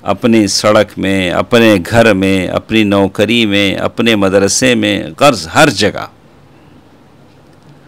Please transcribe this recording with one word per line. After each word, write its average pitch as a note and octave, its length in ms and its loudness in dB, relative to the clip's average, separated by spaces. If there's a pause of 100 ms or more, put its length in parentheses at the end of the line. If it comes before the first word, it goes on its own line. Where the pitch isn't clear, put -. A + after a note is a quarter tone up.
اپنی A2 400 0
سڑک G#2+ 520 0
میں، F#2 320 -2
اپنے A2 440 2 (140)
گھر A2+ 240 2
میں، F#2+ 340 0
اپنی G#2+ 360 -2
نوکری G2+ 640 0
میں، G2+ 300 0
اپنے A2 400 -2
مدرسے G2 600 0
میں، G#2 280 -2 (160)
غرض A#2 340 0
ہر D3 160 2
جگہ۔ F#2+ 360 -4 (1800)